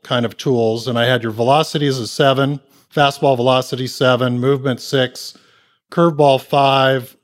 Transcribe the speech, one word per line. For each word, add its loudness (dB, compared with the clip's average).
kind -2
of -6
tools. -2
And -4
I 2
had 0
your -6
velocity 0
as -2
a -6
seven, 0
fastball 2
velocity 0
seven, 0
movement -2
six, -4
curveball 2
five, 0